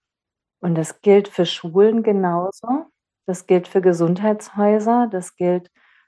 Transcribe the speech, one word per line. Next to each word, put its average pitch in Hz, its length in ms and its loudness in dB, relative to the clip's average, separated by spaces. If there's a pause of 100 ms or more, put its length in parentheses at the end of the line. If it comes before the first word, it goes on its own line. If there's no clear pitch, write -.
(600)
Und 175 160 -2
das 160 240 -8
gilt 202 280 4
für 175 180 -2
Schulen 202 560 0
genauso, 196 840 -4 (400)
das 180 200 -8
gilt 180 220 0
für 190 120 -2
Gesundheitshäuser, 208 1300 0
das 180 260 -10
gilt 180 340 -2 (380)